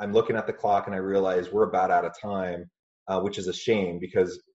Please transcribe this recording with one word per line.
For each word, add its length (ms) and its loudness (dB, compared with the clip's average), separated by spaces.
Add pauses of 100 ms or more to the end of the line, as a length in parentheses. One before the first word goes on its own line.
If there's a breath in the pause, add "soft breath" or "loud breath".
I'm 140 -6
looking 220 4
at 100 -2
the 60 -2
clock 340 0
and 80 -6
I 40 -4
realize 540 0
we're 160 4
about 220 2
out 160 4
of 120 -6
time, 520 -6 (380)
uh, 120 0
which 160 -2
is 100 -6
a 60 -2
shame 480 0
because 420 0 (120)